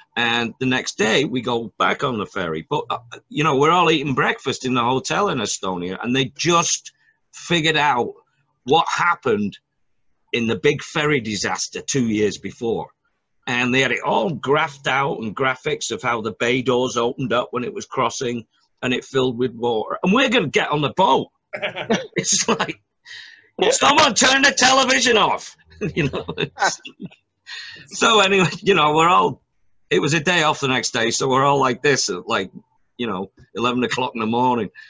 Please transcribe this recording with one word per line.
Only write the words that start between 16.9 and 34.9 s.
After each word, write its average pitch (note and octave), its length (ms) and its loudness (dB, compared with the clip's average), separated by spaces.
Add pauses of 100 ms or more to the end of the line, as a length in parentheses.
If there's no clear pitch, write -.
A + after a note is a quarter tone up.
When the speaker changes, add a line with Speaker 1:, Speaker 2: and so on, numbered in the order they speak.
Speaker 1:
opened A#2+ 360 -2
up A#2+ 180 0
when B2 140 -4
it G#2 100 -8
was G#2 100 -10
crossing A#2+ 640 -4 (360)
and B2+ 120 -2
it A2+ 100 -4
filled C3 320 0
with B2 160 -2
water. A2+ 500 -2
And F#3 100 0
we're C4 180 2
gonna G#3+ 180 2
get - 220 -2
on D3 100 0
the C3 160 -2
boat. D#3 320 2 (260)
Speaker 2:
<laughs> - 60 -12 (560)
Speaker 1:
It's - 320 0
like, - 320 -2 (880)
"Someone C#4+ 440 4
turn C4 280 4
the C#4 140 4
television C4 600 4
off." C#3+ 400 0 (240)
<laughs> - 140 -4
You D#3+ 140 0
know, - 160 -6 (140)
it's, - 420 -2 (1080)
so A3 320 4
anyway, F#3+ 260 4 (160)
you G3 120 2
know, D3+ 200 4
we're E3 140 4
all, E3 340 2 (480)
it D3+ 100 2
was D#3 140 0
a E3 60 2
day F3 240 2
off D3+ 160 0
the C3+ 80 -2
next B2+ 240 -2
day, A#2 180 0
so C3+ 180 -2
we're C3 160 4
all C#3+ 160 4
like B2+ 220 0
this C#3 280 2
at, F2+ 180 -6
like, G2+ 220 -2 (460)
you A#2+ 120 -4
know, G2 220 -6 (240)
eleven B2 300 0
o'clock B2+ 300 -4
in A2+ 60 -6
the A2 60 -2
morning, A#2+ 440 0 (200)